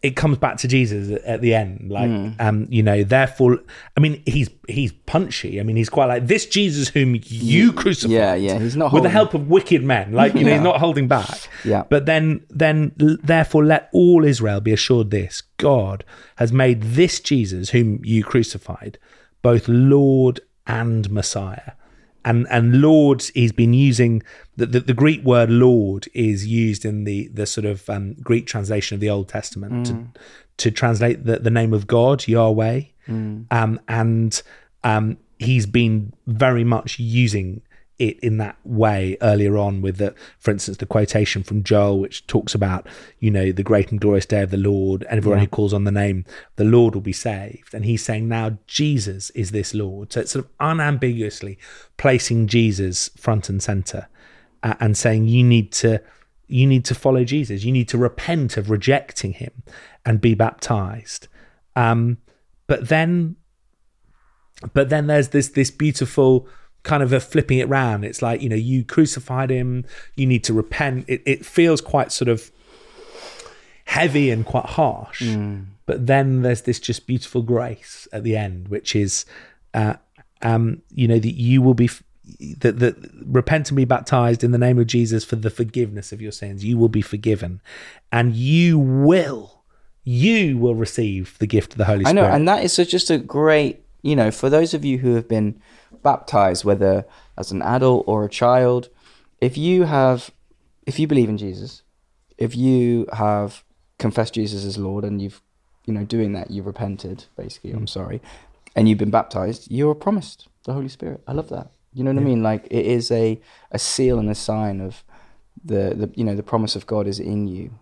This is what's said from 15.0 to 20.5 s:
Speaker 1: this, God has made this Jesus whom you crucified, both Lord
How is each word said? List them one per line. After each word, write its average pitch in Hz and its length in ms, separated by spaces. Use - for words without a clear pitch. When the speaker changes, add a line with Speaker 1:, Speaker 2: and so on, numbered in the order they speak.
Speaker 1:
this, 95 320
God 98 460
has 117 140
made 123 300
this 123 380
Jesus 98 500
whom 117 340
you 110 200
crucified, 104 720
both 120 240
Lord 131 720